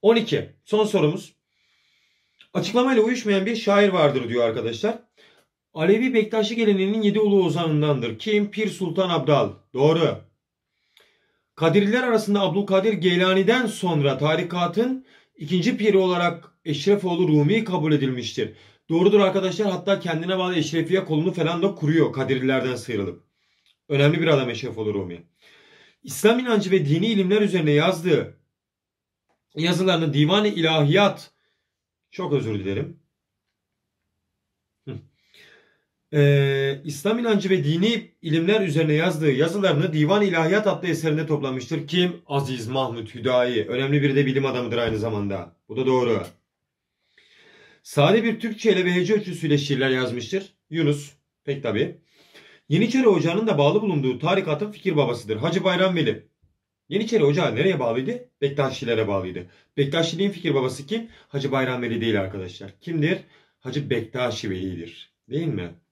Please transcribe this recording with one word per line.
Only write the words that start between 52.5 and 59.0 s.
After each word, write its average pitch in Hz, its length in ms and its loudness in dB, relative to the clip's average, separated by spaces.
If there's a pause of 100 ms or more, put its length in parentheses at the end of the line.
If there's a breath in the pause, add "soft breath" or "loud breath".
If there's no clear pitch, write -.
Yeniçeri 226 380 2
Ocağı'nın 180 400 2
da 180 100 0
bağlı 156 240 4
bulunduğu 143 380 -2
tarikatın 185 520 -2
fikir 170 260 -4
babasıdır. 110 400 -2
Hacı 170 260 -2
Bayram 180 320 2
Veli. 120 320 -2 (640)
Yeniçeri 202 360 0
Ocağı 143 300 2
nereye 165 240 0
bağlıydı? 127 500 -4 (120)
Bektaşilere 117 680 -2